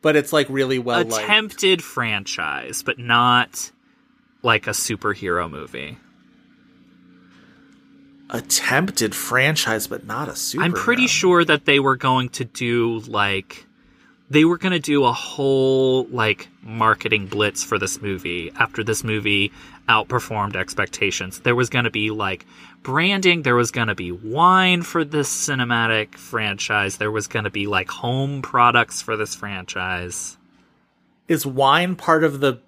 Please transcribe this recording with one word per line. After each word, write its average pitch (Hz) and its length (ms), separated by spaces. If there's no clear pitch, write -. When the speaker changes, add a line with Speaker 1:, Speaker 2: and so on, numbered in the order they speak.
Speaker 1:
but 156 140
it's, 147 160
like, 147 160
really 135 320
well 117 240
liked. 110 200
Speaker 2:
Attempted 196 600
franchise, 92 960
but - 160
not, 120 720
like, 110 240
a 110 40
superhero 95 800
movie. 73 480
Speaker 1:
Attempted 127 840
franchise, 127 720
but - 180
not 117 240
a - 40
superhero - 320
Speaker 2:
I'm 175 80
pretty 247 300
Speaker 1:
movie. 247 100
Speaker 2:
sure 175 320
that 151 200
they 139 140
were 135 180
going 127 340
to - 140
do, 117 640
like, 101 580
they 151 140
were 170 140
gonna 185 200
do 143 280
a 120 60
whole, 131 960
like, 110 400
marketing 110 680
blitz 104 360
for 107 140
this 92 240
movie 87 560
after 113 260
this 110 180
movie 104 480
outperformed 107 680
expectations. 92 840
There 123 140
was 120 160
gonna 120 200
be, 107 200
like, 101 340
branding, 175 580
there 135 140
was 120 160
gonna 110 240
be 90 180
wine 170 680
for 165 200
this 147 280
cinematic 117 840
franchise, 104 840
there 107 120
was 107 160
gonna 107 220
be, 101 180
like, 95 240
home 135 520
products 120 580
for 113 160
this 107 180
franchise. 92 1000
Speaker 1:
Is 151 200
wine 139 500
part 160 260
of 143 180
the 131 280